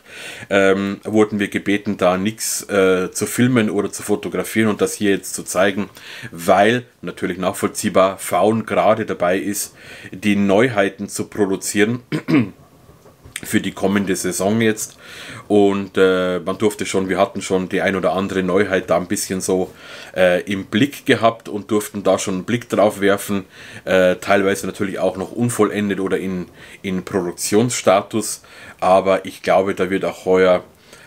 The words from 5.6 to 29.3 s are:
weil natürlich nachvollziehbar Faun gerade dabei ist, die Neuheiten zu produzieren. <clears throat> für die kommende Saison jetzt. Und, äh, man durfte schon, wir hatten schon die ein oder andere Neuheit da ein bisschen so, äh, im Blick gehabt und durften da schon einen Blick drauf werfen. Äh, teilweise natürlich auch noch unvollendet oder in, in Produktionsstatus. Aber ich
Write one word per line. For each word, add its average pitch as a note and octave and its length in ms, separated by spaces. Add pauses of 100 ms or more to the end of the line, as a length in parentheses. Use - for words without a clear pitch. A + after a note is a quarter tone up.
weil G2+ 520 (180)
natürlich F2+ 380
nachvollziehbar F#2+ 800
Faun G#2+ 460
gerade G#2 400
dabei F#2 340
ist, G2 360 (360)
die G2+ 240
Neuheiten G2+ 760
zu - 180
produzieren. G#2 760 (260)
<clears throat> A#2 260 (920)
für G#2 160
die F#2 100
kommende G2 440
Saison F#2 460
jetzt. A2 360 (500)
Und, G2+ 500
äh, F#2 420
man F#2 180
durfte G#2 280
schon, F#2+ 220
wir F#2 100
hatten G2 240
schon F#2 280
die F#2 120
ein F#2+ 140
oder F2 180
andere F#2+ 300
Neuheit F#2 460
da F2+ 80
ein F2+ 100
bisschen G2 340
so, F#2 320 (420)
äh, F2+ 260 (100)
im G2 140
Blick - 400
gehabt A#2 420
und G2 240
durften G#2 320
da F#2+ 160
schon G2 160
einen F2+ 100
Blick A#2+ 240
drauf F#2+ 300
werfen. G2 460 (400)
Äh, F2+ 320
teilweise G2 480
natürlich F#2+ 340
auch F#2 180
noch F#2 140
unvollendet G#2 680
oder F#2+ 180
in, F2+ 300 (340)
in F#2 240
Produktionsstatus. G#2 1400 (380)
Aber F#2+ 460
ich - 160